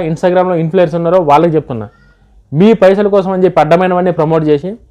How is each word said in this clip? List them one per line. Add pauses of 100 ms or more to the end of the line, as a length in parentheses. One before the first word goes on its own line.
(120)
Instagram-లో
ఇన్‌ఫ్లుయెన్సర్
ఉన్నారో (120)
వాళ్ళకి
చెప్తున్నా, (640)
మీ
పైసల
కోసం
అని
చెప్పి
అడ్డమైనవన్నీ
ప్రమోట్
చేసి (220)